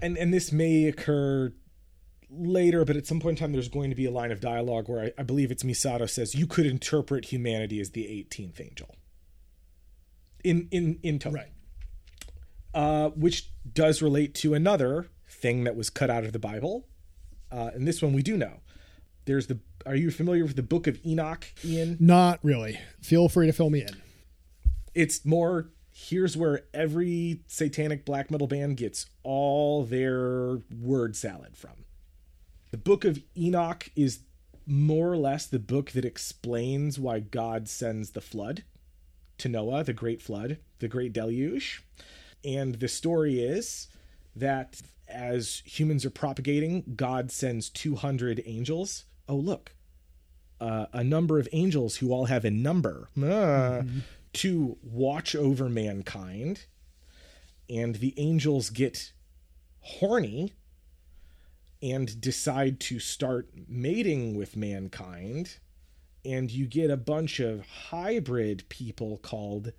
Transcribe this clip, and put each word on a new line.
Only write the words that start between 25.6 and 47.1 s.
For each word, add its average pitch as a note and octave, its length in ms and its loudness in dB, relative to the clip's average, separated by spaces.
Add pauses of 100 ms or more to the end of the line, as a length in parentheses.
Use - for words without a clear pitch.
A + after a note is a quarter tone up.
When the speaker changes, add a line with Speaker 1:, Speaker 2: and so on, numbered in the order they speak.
Speaker 1:
here's F3 460 0
where D#3 360 2
every E3+ 720 0
satanic D3+ 580 -2
black C#3 240 -2
metal D3 180 0
band C#3+ 300 -2
gets A#2 300 -6 (160)
all C#3+ 600 2
their B2+ 760 0 (200)
word A#2+ 360 0
salad F2+ 420 -10
from. - 280 -20 (840)
The A2+ 60 -8
Book G3+ 280 4
of D3+ 160 2 (140)
Enoch E3+ 600 0
is C#3 240 2 (480)
more D3+ 440 4
or F3 60 2
less C#3+ 300 0
the B2+ 120 0
book B2 320 -2
that B2+ 140 0
explains C3 920 -2
why A#2+ 220 -2
God A2+ 460 -4
sends A2 440 -6
the G#2+ 100 -10
flood A2+ 420 -8 (760)
to C3 100 -4
Noah, A#2 340 -2
the C3+ 100 -2
great A#2 280 -4
flood, A#2+ 360 -6 (220)
the A#2+ 80 -4
great B2 260 -4
deluge. A#2 720 -4 (600)
And C3+ 320 -4
the B2 120 -4
story D#3 540 2
is D#3 460 -4 (480)
that C3 460 -2 (260)
as B2 580 -4
humans D3+ 400 0
are C3 40 -2
propagating, D3 840 -2
God B2+ 360 -2